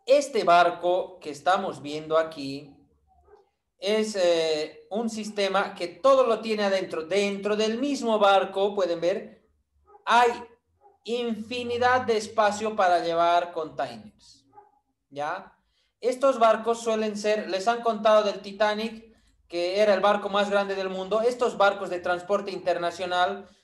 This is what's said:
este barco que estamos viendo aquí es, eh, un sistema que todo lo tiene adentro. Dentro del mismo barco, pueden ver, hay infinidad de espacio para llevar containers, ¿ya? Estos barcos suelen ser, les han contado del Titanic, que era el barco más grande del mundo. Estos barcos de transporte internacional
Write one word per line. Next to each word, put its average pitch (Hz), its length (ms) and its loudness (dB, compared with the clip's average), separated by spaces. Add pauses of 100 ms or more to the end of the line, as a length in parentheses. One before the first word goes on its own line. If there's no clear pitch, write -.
este 269 380 2
barco 175 760 2
que 156 100 -12
estamos 170 520 -2
viendo 156 360 -4
aquí 147 580 -6 (1000)
es, 214 380 -2
eh, 160 760 0
un 226 200 -4
sistema 202 680 -2
que 175 120 -6
todo 262 380 4
lo 226 160 0
tiene 220 220 -2
adentro. 190 420 -2
Dentro 202 500 -2
del 220 240 0
mismo 233 400 -2
barco, 196 560 2
pueden 170 260 -2
ver, 196 480 -4 (560)
hay 233 260 4 (760)
infinidad 240 960 -2
de 220 160 0
espacio 214 580 0
para 180 240 4
llevar 170 520 2
containers, 135 920 -10 (640)
¿ya? 156 480 -8 (420)
Estos 254 400 0
barcos 226 400 4
suelen 220 380 -2
ser, 208 320 -2
les 190 180 -2
han 240 140 0
contado 214 420 4
del 196 180 -2
Titanic, 214 720 -4 (360)
que 175 320 -2
era 208 120 4
el 190 60 2
barco 202 300 0
más 196 200 0
grande 196 260 0
del 190 140 -4
mundo. 185 320 -4
Estos 240 360 -2
barcos 196 320 2
de 180 100 -6
transporte 185 520 -4
internacional 180 1000 -2 (140)